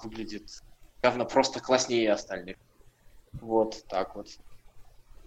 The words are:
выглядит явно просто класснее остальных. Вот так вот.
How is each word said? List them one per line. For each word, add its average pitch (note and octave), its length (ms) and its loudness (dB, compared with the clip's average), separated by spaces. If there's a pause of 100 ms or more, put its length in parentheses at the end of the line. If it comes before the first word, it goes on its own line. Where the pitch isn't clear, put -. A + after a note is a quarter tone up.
выглядит A2 440 -10 (540)
явно B2 220 4
просто C3 360 2
класснее A#2 520 2
остальных. F#2+ 440 -6 (840)
Вот A2 480 0
так - 280 -4
вот. G2+ 100 -12 (1000)